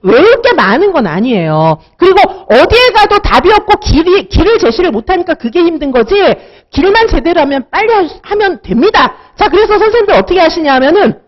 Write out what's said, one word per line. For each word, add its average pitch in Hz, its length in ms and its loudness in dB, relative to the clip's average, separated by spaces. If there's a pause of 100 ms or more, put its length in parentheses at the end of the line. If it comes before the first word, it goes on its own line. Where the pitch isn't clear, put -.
외울 370 380 2
게 494 120 0
많은 277 380 0
건 269 160 -2
아니에요. 160 720 -2 (180)
그리고 381 220 4 (300)
어디에 370 440 2
가도 415 260 2
답이 277 340 0
없고 427 260 0
길이, 349 480 0
길을 403 320 0
제시를 349 320 -2
못하니까 349 440 -4
그게 240 260 -4
힘든 302 300 -2
거지, 247 220 -2 (580)
길만 403 360 0
제대로 330 340 -2
하면 277 300 -2
빨리 440 220 -2
하-, 381 280 -4
하면 392 400 -4
됩니다. 294 540 0 (220)
자, - 100 0
그래서 415 320 0
선생님들 427 340 0
어떻게 349 280 0
하시냐면은 311 880 0